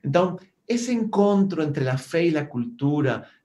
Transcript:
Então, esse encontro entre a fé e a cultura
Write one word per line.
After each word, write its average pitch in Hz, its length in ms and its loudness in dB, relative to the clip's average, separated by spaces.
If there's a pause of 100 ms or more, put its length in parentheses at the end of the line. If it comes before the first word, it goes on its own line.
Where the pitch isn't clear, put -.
Então, 175 320 2 (320)
esse 233 240 -2
encontro 196 720 2
entre 143 260 -2
a 131 100 -2
fé 170 280 -2
e 156 120 2
a 147 80 -4
cultura 123 840 -2 (160)